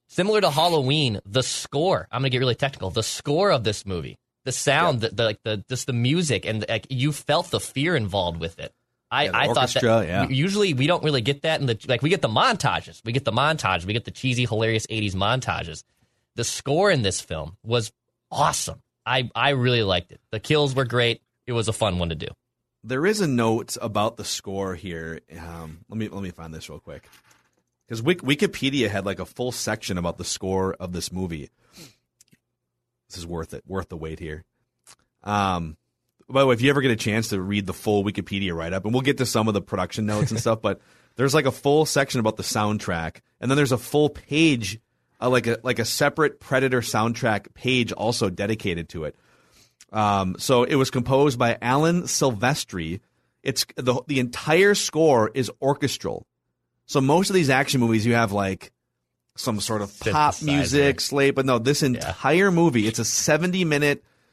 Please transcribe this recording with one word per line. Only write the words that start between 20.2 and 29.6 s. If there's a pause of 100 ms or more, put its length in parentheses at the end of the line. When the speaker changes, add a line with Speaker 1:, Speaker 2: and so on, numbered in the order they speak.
Speaker 1:
The
kills
were
great. (240)
It
was
a
fun
one
to
do. (560)
Speaker 3:
There
is
a
note
about
the
score
here. (160)
Um, (100)
let
me,
let
me
find
this
real
quick. (800)
'Cause
Wik-,
Wikipedia
had,
like,
a
full
section